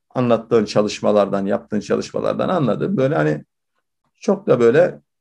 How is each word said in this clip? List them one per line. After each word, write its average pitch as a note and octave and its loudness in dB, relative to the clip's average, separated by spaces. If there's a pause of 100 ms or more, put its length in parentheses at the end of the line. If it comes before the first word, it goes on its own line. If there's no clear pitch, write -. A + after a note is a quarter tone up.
anlattığın A#2 0
çalışmalardan, G2+ 0
yaptığın G#2 -4
çalışmalardan A2 -4
anladım. A2 -2
Böyle C3+ 0
hani D3+ -2 (760)
çok - -2
da B2+ 4
böyle A#2+ 4 (220)